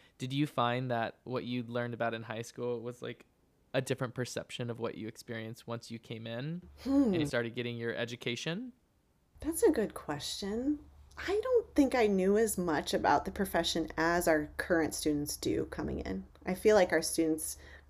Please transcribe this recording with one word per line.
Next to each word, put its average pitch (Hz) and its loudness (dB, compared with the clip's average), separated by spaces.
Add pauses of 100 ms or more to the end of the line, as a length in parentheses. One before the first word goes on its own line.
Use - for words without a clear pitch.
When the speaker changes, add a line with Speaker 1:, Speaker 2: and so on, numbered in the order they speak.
(180)
Speaker 1:
did 131 -6
you 143 2
find 123 0
that 117 -2
what 120 -4
you 123 -4
learned 120 -4
about 117 -2
in 113 -6
high 113 -6
school 120 -6
was, 123 -10
like, 123 -10 (480)
a 135 0
different 127 -2
perception 120 -6
of 117 -8
what 113 -4
you 107 -8
experienced 113 -12
once 117 -8
you 113 -10
came 113 -12
in 143 -6 (220)
and 269 4
you - 4
Speaker 2:
Hmm. 151 2
Speaker 1:
started 120 0
getting 120 -4
your 117 -2
education? 127 -4 (680)
Speaker 2:
That's 330 -4
a 466 8
good 208 0
question. 220 -4 (380)
I 403 -2
don't 494 2
think 269 4
I 240 6
knew 196 4
as 220 2
much 170 0
about - 4
the 196 -8
profession 170 0
as 170 2
our 151 4
current - 0
students 147 -2
do - -2
coming - -6
in. 190 -6 (220)
I 185 -2
feel 214 6
like 185 6
our 165 4
students 156 0 (340)